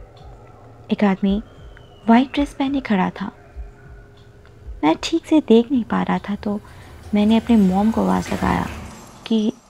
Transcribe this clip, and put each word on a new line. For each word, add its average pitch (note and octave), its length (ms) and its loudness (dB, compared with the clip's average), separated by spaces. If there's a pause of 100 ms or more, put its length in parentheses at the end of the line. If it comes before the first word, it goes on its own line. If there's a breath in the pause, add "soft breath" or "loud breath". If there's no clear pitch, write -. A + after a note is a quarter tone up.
(920)
एक G#3+ 140 0
आदमी G3 380 0 (680)
white B3 240 4
dress C#4+ 220 -4
पहने C#4 260 -2
खड़ा F#3 300 0
था। - 220 -10 (1500)
मैं D#4+ 180 2
ठीक - 240 -4
से D#4 140 4
देख A#3 320 4
नहीं A#3+ 120 0
पा F#3 180 -2
रहा F#3 160 -2
था, G3+ 160 -6
तो G#3 260 -6 (540 loud breath)
मैंने G#3+ 220 4
अपने A3+ 200 2
मॉम G3 340 4
को G#3+ 140 0
आवाज़ F#3 280 -2
लगाया F#3+ 340 -2 (600)
कि A3 260 0 (180)